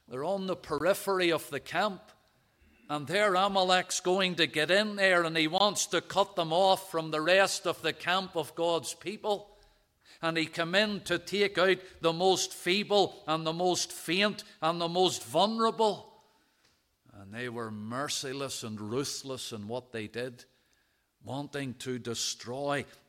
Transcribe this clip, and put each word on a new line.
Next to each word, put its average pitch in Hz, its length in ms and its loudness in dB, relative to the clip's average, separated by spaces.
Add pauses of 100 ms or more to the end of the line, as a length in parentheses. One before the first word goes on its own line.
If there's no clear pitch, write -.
They're 127 160 -8
on 190 240 -2
the 180 80 -2
periphery 180 760 2
of 151 180 -2
the 139 100 -6
camp, 185 420 -2 (880)
and 147 160 -4
there 196 300 2
Amalek's 185 640 2
going 180 360 2
to 160 120 4
get 151 240 0
in 208 240 2
there, 190 280 4
and 160 140 0
he 156 100 4
wants 190 400 2
to - 140 0
cut 196 340 0
them 165 160 0
off 185 380 4
from 160 220 -4
the 156 100 -2
rest 185 460 4
of 160 160 -2
the 156 100 0
camp 180 420 -2
of 156 200 -4
God's 165 400 0
people. 202 580 -4 (680)
And 165 160 -2
he 160 120 0
come 170 260 -4
in 208 280 2
to 175 180 -2
take 196 400 -2
out 180 180 4 (240)
the 165 120 2
most 180 380 2
feeble 190 760 2
and 160 180 -2
the 160 80 0
most 175 380 0
faint 202 520 -2 (200)
and 170 180 0
the 170 60 -2
most 170 360 2
vulnerable. 214 880 2 (1000)
And 98 180 -18
they 123 180 -8
were 117 200 -6
merciless 131 960 -6
and 107 180 -8
ruthless 131 680 -6
in 104 160 -10
what 120 240 -8
they 110 160 -6
did, 120 380 -10 (760)
wanting 135 520 -8
to 127 240 -6
destroy 123 840 -4 (240)